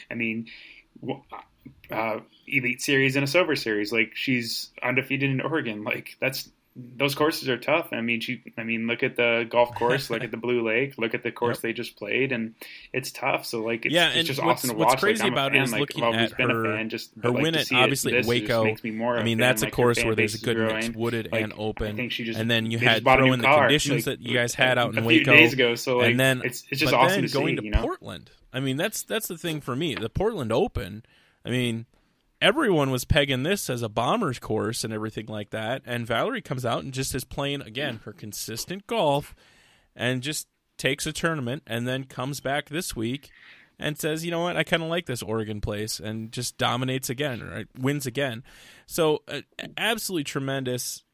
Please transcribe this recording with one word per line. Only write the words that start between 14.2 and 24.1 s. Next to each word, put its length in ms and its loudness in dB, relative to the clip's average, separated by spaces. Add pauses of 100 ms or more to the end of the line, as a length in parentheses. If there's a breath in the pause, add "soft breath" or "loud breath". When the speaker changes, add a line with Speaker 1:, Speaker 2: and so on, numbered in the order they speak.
Speaker 1:
just 140 -2
Speaker 2:
what's, 220 2
Speaker 1:
awesome 60 0
to 80 -2
Speaker 2:
what's 160 6
Speaker 1:
watch. 80 2
Speaker 2:
crazy 220 2
Speaker 1:
Like, 80 2
I'm 20 0
a 20 -2
Speaker 2:
about 160 0
it 40 6
Speaker 1:
fan. 80 4
Speaker 2:
is 100 0
Speaker 1:
Like, 80 0
Speaker 2:
looking 220 -2
Speaker 1:
I've 100 2
always 180 2
Speaker 2:
at 60 -10
Speaker 1:
been 140 2
a 20 0
Speaker 2:
her, 100 0
Speaker 1:
fan, 260 -2
just, 260 -10
Speaker 2:
her 60 -18
Speaker 1:
but, 120 2
like, 100 2
Speaker 2:
win 100 2
Speaker 1:
to 60 2
Speaker 2:
at, 80 0
Speaker 1:
see 80 0
Speaker 2:
obviously, 380 2
at 40 4
Speaker 1:
this, 100 2
it 120 4
just 100 -2
Speaker 2:
Waco. 140 4
Speaker 1:
makes 200 0
me 80 -4
more, 260 0
Speaker 2:
I 60 0
mean, 160 2
Speaker 1:
like, 100 4
Speaker 2:
that's 120 2
a 40 0
Speaker 1:
I'm 20 0
like, 60 -8
her 20 -10
Speaker 2:
course 220 4
Speaker 1:
fan 80 0
Speaker 2:
where 100 2
there's 160 2
Speaker 1:
base 40 -6
Speaker 2:
a 20 -6
Speaker 1:
is 80 -10
Speaker 2:
good 120 0
Speaker 1:
growing. 180 2
Speaker 2:
mix 120 -2
of 80 -6
wooded 360 -2
Speaker 1:
Like, 120 0
Speaker 2:
and 140 -6
open, 340 -2
Speaker 1:
I 40 -6
think 180 -4
she 100 -4
just, 160 -4
Speaker 2:
and 100 0
then 220 2
you 60 0
Speaker 1:
they 80 2
just 80 6
Speaker 2:
had 100 2
Speaker 1:
bought 160 8
a 40 6
Speaker 2:
throwing 80 8
Speaker 1:
new 60 4
Speaker 2:
the 60 0
Speaker 1:
car, 240 8
Speaker 2:
conditions 400 2
Speaker 1:
like, 120 -4